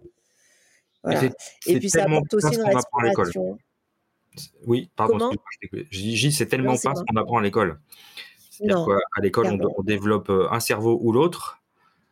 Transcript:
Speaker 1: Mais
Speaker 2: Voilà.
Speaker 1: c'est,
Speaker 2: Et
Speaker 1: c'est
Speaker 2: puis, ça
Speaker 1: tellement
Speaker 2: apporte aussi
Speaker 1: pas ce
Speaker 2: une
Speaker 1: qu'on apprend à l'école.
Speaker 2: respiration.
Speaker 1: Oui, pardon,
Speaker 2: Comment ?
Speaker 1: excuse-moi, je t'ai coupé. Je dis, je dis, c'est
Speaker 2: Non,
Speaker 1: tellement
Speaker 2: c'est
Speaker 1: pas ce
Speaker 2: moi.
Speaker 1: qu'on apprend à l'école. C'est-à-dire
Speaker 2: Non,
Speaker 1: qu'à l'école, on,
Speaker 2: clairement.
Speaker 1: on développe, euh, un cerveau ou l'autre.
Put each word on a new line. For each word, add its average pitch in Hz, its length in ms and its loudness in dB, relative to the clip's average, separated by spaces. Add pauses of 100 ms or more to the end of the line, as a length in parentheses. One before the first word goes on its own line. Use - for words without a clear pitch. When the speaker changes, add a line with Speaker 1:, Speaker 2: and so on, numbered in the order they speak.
(1040)
Speaker 1:
Mais 165 120 -2
Speaker 2:
Voilà. 147 40 0
Speaker 1:
c'est, 135 80 2 (420)
Speaker 2:
Et 175 40 6
Speaker 1:
c'est 131 60 2
Speaker 2:
puis, 190 100 -2
ça 165 120 2
Speaker 1:
tellement 156 180 2
Speaker 2:
apporte 151 160 -2
aussi 202 100 2
Speaker 1:
pas 151 80 2
ce 233 60 -2
Speaker 2:
une 226 40 -2
Speaker 1:
qu'on 208 160 4
apprend 120 200 -4
à 117 40 2
l'école. 104 220 2
Speaker 2:
respiration. 92 320 -4 (1120)
Speaker 1:
Oui, 123 280 0
pardon, 220 220 2
Speaker 2:
Comment ? 233 140 -2
Speaker 1:
excuse-moi, - 200 -10
je - 80 -18
t'ai 101 80 -16
coupé. - 220 -12
Je 95 100 -10
dis, 110 160 -4
je 127 120 2
dis, 147 60 2
c'est 135 120 -2
Speaker 2:
Non, - 40 -6
Speaker 1:
tellement 131 260 0
Speaker 2:
c'est 123 140 -2
Speaker 1:
pas 139 60 -2
ce - 40 -6
Speaker 2:
moi. - 100 -8
Speaker 1:
qu'on 110 120 -2
apprend 117 180 0
à - 20 0
l'école. 98 380 0 (720)
C'est-à-dire 202 260 0
Speaker 2:
Non, 165 80 0
Speaker 1:
qu'à - 380 0
l'école, 101 240 2
on, 101 100 0
Speaker 2:
clairement. 95 200 -2
Speaker 1:
on 95 60 -4
développe, 104 460 0
euh, 95 220 2
un 117 80 0
cerveau 113 420 0
ou 117 100 2
l'autre. 151 480 0 (520)